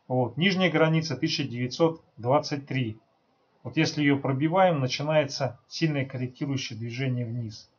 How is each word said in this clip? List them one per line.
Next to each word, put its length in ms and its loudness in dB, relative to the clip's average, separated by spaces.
Вот. 300 0
Нижняя 320 2
граница 460 2
тысяча 280 -2
девятьсот 580 0
двадцать 500 0
три. 320 -4
Вот 140 -12
если 240 0
ее 180 4
пробиваем, 640 2
начинается 880 0
сильное 380 0
корректирующее 720 -6
движение 480 -4
вниз. 520 -10